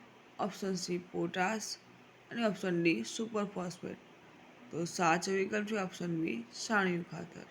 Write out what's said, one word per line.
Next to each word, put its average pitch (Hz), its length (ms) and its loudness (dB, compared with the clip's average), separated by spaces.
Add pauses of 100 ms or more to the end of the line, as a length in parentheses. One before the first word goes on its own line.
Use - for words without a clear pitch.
(380)
ઓપ્શન 190 360 -2
સી, 180 240 -2
પોટાશ 180 800 0 (540)
અને 233 160 2
ઓપ્શન 180 360 2
ડી, 170 200 4
સુપર 214 420 -2
ફોસ્ફેટ. 180 520 -6 (760)
તો 160 140 -2
સાચો 175 480 4
વિકલ્પ 208 340 0
છે 220 100 -2
ઓપ્શન 175 440 -2
બી, 226 220 0
છાણિયું 185 680 0
ખાતર. 170 400 -12